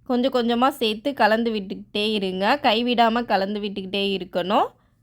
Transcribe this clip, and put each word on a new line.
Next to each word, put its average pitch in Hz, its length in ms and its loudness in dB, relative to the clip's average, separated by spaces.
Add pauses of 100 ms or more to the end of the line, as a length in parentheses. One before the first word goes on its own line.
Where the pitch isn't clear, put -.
(120)
கொஞ்சம் 254 280 0
கொஞ்சமா 240 320 2 (100)
சேர்த்து 226 320 -2 (100)
கலந்து 226 360 2
விட்டுக்கிட்டே 208 480 -6 (120)
இருங்க. 190 380 0 (100)
கைவிடாம 233 580 2 (100)
கலந்து 196 320 -2
விட்டுக்கிட்டே 196 380 -4 (140)
இருக்கணும். 190 500 0 (340)